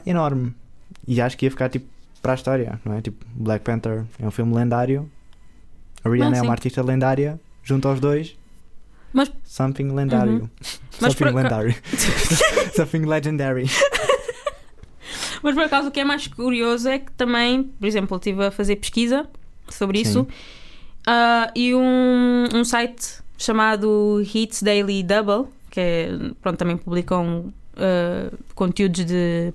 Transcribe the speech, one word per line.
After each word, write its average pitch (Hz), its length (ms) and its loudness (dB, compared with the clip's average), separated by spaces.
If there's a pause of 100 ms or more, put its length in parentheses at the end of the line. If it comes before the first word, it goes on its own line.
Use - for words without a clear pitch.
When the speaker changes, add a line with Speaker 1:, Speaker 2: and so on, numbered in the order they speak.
Speaker 1:
enorme. 139 480 0 (540)
E 123 120 2
acho 123 160 0
que 131 120 2
ia 135 40 0
ficar, 127 160 -2
tipo, 127 200 -6 (340)
para 131 120 0
a - 20 0
história, 127 500 -2
não 110 80 -4
é? 107 80 -4
Tipo, - 320 -10
Black 110 320 -2
Panther 113 400 -2 (140)
é 110 80 -4
um - 20 -2
filme 117 240 0
lendário. 123 560 0 (960)
A 113 60 0
Rihanna 123 200 4
Speaker 2:
Não, 123 80 2
Speaker 1:
é - 40 2
Speaker 2:
sim. 120 40 0
Speaker 1:
uma 117 80 2
artista 127 300 -2
lendária. 131 560 0 (240)
Junto 135 240 0
aos 135 120 0
dois, 143 380 0 (720)
Speaker 2:
Mas 269 200 2 (120)
Speaker 1:
something 135 480 -2
lendário. 127 420 2 (100)
Speaker 2:
Uhum. 113 60 -8 (500)
Mas 226 140 4
Speaker 1:
Something - 40 -4
Speaker 2:
por 120 100 4 (180)
aca- 120 120 0
Speaker 1:
legendary. 113 180 2 (540)
<laughs> 571 480 2
Something 156 280 0
legendary. 143 600 0 (1800)
Speaker 2:
Mas 294 120 2
por 320 80 2
acaso 285 240 2
o 277 40 -4
que 277 80 -2
é 277 40 2
mais 285 240 -2
curioso 233 600 0
é 269 120 0
que 269 140 -10
também, 240 500 2
por 262 240 -6
exemplo, 196 260 0
eu 185 40 -2
estive 196 280 0
a 196 60 0
fazer 202 240 0
pesquisa 233 520 0 (420)
sobre 196 340 -2
Speaker 1:
Sim. 214 60 2
Speaker 2:
isso. 247 180 2 (800)
Ah, 233 480 4
e 247 180 2
um, 254 800 4
um 233 100 4
site 240 580 -2 (160)
chamado 214 840 4 (120)
Hits 220 280 -2
Daily 202 400 2
Double, 202 460 2 (240)
que - 80 -6
é, 170 300 0 (320)
pronto, 175 160 -2
também 175 200 0
publicam, 175 760 -2 (240)
ah, 185 560 0 (220)
conteúdos 185 520 0
de 170 500 0